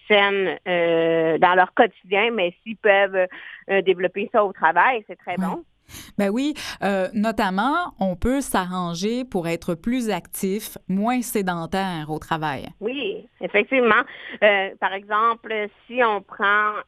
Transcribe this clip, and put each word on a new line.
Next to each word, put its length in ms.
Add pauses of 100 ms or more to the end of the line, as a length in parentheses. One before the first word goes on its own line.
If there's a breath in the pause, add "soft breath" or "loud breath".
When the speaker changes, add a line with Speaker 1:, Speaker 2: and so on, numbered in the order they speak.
Speaker 1:
saines, 580
euh, 720
dans 160
leur 180
quotidien, 580
mais 220 (100)
s'ils 140
peuvent, 500 (420 loud breath)
euh, 120
développer 500
ça 140
au 80
travail, 540
c'est 100
très 140
Speaker 2:
Ouais. 140
Speaker 1:
bon. 180 (560 loud breath)
Speaker 2:
Ben 100
oui, 240 (300 loud breath)
euh, 300
notamment, 880
on 160
peut 260
s'arranger 840
pour 220
être 260
plus 380
actif, 680 (100)
moins 360
sédentaire 880
au 80
travail. 480 (120)
Speaker 1:
Oui, 480 (140)
effectivement. 600 (400 loud breath)
Euh, 260 (100)
par 140
exemple, 580 (360)
si 160
on 180
prend, 540 (120)